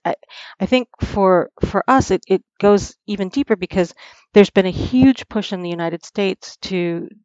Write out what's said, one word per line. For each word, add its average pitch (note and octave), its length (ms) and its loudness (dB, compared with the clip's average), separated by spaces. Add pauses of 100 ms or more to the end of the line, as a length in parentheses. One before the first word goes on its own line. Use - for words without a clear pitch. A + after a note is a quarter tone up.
I, F3 100 -4 (460)
I F#3+ 60 -2
think B3+ 220 -2 (120)
for, F#3 500 0 (140)
for - 240 -4
us, C4 240 2
it, F#3 160 -2
it F#3+ 140 0 (180)
goes G3+ 360 2 (100)
even G3 240 -6
deeper B3 260 -2
because F3+ 360 -2 (420)
there's G3+ 160 6
been F#3+ 160 0
a F#3 40 -4
huge B3+ 580 2
push - 240 -6
in F3+ 100 -6
the F3 80 -6
United E3+ 340 -6
States - 580 -6
to, E3+ 460 -4 (160)